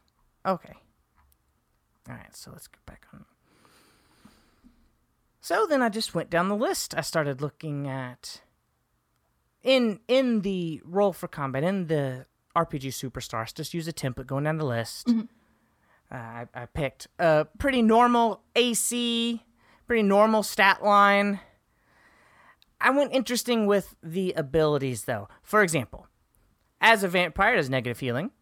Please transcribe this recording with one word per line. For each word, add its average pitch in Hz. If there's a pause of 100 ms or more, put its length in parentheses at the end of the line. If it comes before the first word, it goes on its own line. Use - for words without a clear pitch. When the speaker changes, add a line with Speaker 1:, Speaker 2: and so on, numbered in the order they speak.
(480)
Speaker 1:
Okay. 185 (1400)
All 123
right, -
so -
let's -
get -
back -
on. - (2250)
So 392
then 277
I 233
just 220
went 165
down 190
the 208
list. 277
I 165
started 143
looking 143
at, 131 (1200)
in, 240
in 247
the 175
Roll 190
for -
Combat, 135
in 190
the 139 (300)
R 170
P 156
G 135
Superstars, 123
just -
use 165
a 165
template 131
going 139
down 156
the 156
list. 117
Speaker 2:
Mm-hmm. 226 (920)
Speaker 1:
Uh, -
I, 117
I 120
picked - (120)
a 156 (140)
pretty 262
normal 233 (140)
A 240
C, 233 (420)
pretty 226
normal 208
stat 196
line. 202 (1400)
I 233
went 269
interesting 240
with 202
the 180
abilities, 143
though. 104 (140)
For 208
example, 156 (720)
as 214
a 196
vampire, 180
it 233
has 139
negative 123
healing. 135 (120)